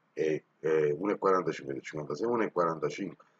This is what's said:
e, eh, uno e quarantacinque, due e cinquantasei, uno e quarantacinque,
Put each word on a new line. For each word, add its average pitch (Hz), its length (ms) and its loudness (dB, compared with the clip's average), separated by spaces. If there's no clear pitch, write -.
e, 78 320 0
eh, 76 360 2
uno 98 160 0
e - 60 -2
quarantacinque, 78 540 2
due 65 100 -8
e - 20 -20
cinquantasei, 76 420 -6
uno 117 180 2
e 87 80 -2
quarantacinque, 80 720 -2